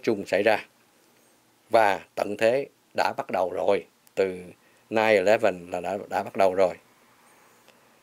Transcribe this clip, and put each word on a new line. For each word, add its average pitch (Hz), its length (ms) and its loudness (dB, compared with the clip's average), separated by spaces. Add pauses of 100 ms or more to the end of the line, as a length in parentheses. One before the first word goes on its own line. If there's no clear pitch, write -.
chung 101 240 -2
xảy 95 160 0
ra. 107 220 2 (1080)
Và 101 300 4 (140)
tận 101 220 -4
thế 120 300 0 (300)
đã 95 200 0
bắt - 140 -10
đầu 92 200 -2
rồi, 92 360 0 (280)
từ 95 240 -2 (520)
nine 110 240 2
eleven 95 560 2
là 90 100 -6
đã, 92 180 -6 (120)
đã 95 120 -4
bắt 117 140 -10
đầu 95 180 2
rồi. 92 200 2 (1300)